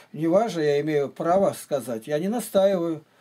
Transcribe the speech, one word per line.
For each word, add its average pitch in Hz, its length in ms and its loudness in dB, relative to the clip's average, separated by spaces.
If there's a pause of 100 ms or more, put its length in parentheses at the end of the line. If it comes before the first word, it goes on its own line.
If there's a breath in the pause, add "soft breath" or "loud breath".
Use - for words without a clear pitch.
(120)
неважно, 170 480 0
я 147 220 2
имею 147 260 0
право 170 460 0
сказать. 120 520 -6
Я 151 120 -2
не 185 100 -2
настаиваю. 190 760 0 (180 soft breath)